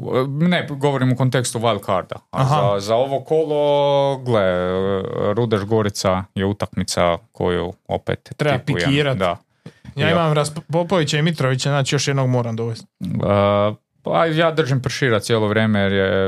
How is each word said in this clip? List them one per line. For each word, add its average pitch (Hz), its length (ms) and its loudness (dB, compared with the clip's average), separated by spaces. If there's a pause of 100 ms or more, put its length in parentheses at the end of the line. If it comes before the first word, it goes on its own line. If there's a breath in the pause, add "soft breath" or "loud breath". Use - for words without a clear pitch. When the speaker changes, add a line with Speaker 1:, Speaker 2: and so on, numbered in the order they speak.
(300)
Speaker 1:
Ne, 156 380 0
govorim 135 440 0
u 120 40 -2
kontekstu 127 420 0
wild 110 280 0
carda, - 300 -2
a - 60 -18 (100)
Speaker 2:
Aha. 131 420 2
Speaker 1:
za, 101 60 -2
za 110 160 0
ovo 135 240 0
kolo, 151 400 0 (580)
gle, 123 240 2 (880)
Rudeš 113 300 0
Gorica 101 640 0 (100)
je 95 100 -2
utakmica 92 720 -2 (140)
koju 90 400 -2 (140)
opet - 500 -6
Speaker 2:
Treba 147 220 0
Speaker 1:
tipujem. 135 220 -2
Speaker 2:
pikirat. 139 360 2
Speaker 1:
Da. 92 200 0 (600 loud breath)
Speaker 2:
Ja 143 100 0
Speaker 1:
Ja 160 60 4
Speaker 2:
imam 165 220 2
Rasp-, 151 280 -2
Popovića 165 560 0
i 147 40 0
Mitrovića, 139 480 0
znači, 143 240 0
još 139 140 0
jednog 135 200 0
moram 120 280 0
dovesti. 113 300 -6 (140)
Speaker 1:
E, 92 60 -6 (960)
pa 170 240 2
ja 165 240 2
držim 139 320 0
Pršira 120 380 0
cijelo 110 280 0
vrijeme 107 320 2
jer 98 120 2
je 98 160 2 (200)